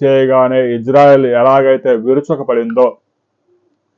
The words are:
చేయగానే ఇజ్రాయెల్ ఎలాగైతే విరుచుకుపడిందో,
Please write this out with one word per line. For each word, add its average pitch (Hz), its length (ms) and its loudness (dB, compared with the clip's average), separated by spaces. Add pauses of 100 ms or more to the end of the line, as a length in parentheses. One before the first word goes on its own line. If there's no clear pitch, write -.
చేయగానే 131 720 0
ఇజ్రాయెల్ 135 520 2
ఎలాగైతే 131 720 0
విరుచుకుపడిందో, 123 1000 -2 (1000)